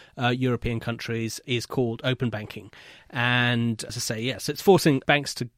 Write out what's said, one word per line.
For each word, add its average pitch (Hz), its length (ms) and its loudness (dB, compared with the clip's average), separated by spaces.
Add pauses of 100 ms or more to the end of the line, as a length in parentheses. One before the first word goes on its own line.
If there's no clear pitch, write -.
(180)
uh, 123 120 2
European 123 500 0
countries, 113 680 -6
is 120 200 -2
called 120 400 -2
open 127 240 0
banking. 104 420 -10 (380)
And 120 760 0
as - 140 -10
I - 20 -6
say, 113 220 -4
yes, 120 260 -4
it's 147 140 -4
forcing 160 440 6
banks 143 280 2
to 123 240 -6